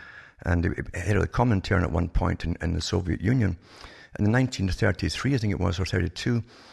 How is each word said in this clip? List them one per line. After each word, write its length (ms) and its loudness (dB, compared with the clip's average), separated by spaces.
and 240 2
the 340 -4
head 160 0
of 60 4
the 80 2
Comintern 540 2
at 100 0
one 160 0
point 340 0
in, 180 -2
in 120 -2
the 80 -2
Soviet 400 -2
Union, 360 2
in 140 2
nineteen 360 0
thirty-three, 680 0
I 20 0
think 140 0
it 80 -2
was, 200 0
or 60 -2
thirty-two, 560 -2